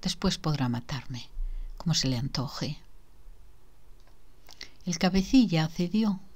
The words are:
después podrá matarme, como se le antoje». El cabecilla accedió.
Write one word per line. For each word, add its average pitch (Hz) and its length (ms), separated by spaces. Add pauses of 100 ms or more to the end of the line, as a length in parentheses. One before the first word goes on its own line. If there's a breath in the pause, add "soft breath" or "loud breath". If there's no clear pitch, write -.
después - 380
podrá 135 320
matarme, 120 580 (480 soft breath)
como - 160
se 135 160
le 127 80
antoje». 131 640 (2000 loud breath)
El 175 100
cabecilla 190 680
accedió. 196 540 (180)